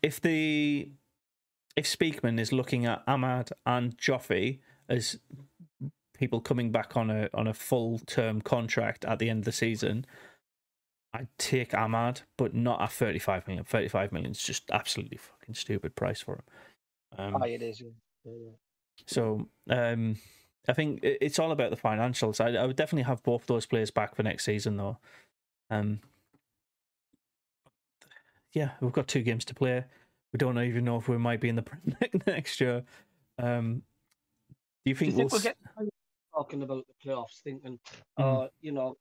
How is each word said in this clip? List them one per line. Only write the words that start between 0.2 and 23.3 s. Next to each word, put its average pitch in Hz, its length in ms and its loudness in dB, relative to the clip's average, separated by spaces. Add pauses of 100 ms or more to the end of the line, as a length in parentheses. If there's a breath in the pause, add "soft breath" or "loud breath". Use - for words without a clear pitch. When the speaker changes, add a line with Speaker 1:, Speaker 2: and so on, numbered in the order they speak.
Speaker 1:
the, 151 680 2 (840)
if 151 100 2
Speakman 120 540 2
is 110 140 0
looking 127 320 2
at 117 220 0
Ahmad 127 420 2 (160)
and 123 320 0
Joffrey 123 640 0 (280 soft breath)
as 120 320 0 (960)
people 120 240 0
coming 120 320 0
back 113 240 0
on 113 140 2
a, 107 240 0
on 110 140 0
a 110 60 0
full 117 460 0
term 113 420 0
contract 113 640 -2
at 113 120 0
the 113 120 0
end 110 100 0
of 101 60 -2
the 113 60 0
season, 113 540 0 (1080 loud breath)
I'd 123 160 -8 (100)
take - 340 0
Ahmad, 113 480 2 (160)
but 123 160 2
not 120 260 2
at 104 120 0
thirty-five 92 560 0
million. 87 180 -4
Thirty-five 101 480 0
million 80 180 -4
is - 120 -8
just - 280 -6
absolutely - 460 -2
fucking - 380 -18
stupid - 400 -4
price - 260 -2
for - 140 -8
him. - 80 -16 (720 loud breath)
Um, 101 240 -4
Speaker 2:
Oh, 127 40 -2
it 117 180 -6
is, 113 180 -10
yeah. 117 80 -14 (340)
Yeah, 117 80 -16 (140)
yeah. 113 60 -20 (560)
Speaker 1:
so, 110 420 -2 (200)
um, 117 460 0 (540 loud breath)
I 131 40 6
think 151 300 0
i-, 139 160 2
it's 147 200 0
all 160 120 2
about 147 200 2
the - 40 -2
financials. 110 640 0
I, 117 180 4
I 113 80 4
would 131 120 0
definitely 151 320 2
have 127 140 -2
both 120 240 2